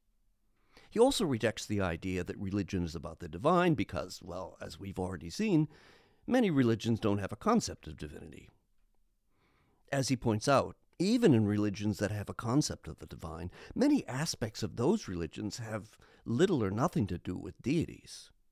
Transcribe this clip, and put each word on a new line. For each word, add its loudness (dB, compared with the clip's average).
He 0
also 4
rejects 0
the 0
idea -2
that -8
religion -2
is -4
about -10
the -10
divine 4
because, -4
well, -10
as -12
we've -8
already -4
seen, 2
many 4
religions 2
don't 2
have -4
a -10
concept 0
of -12
divinity. -14
As 0
he 2
points 0
out, 4
even 6
in 6
religions 0
that 0
have -8
a -6
concept -2
of -12
the -16
divine, -10
many 2
aspects -6
of -4
those 0
religions -6
have -10
little 2
or 0
nothing 0
to -4
do -6
with -12
deities. -4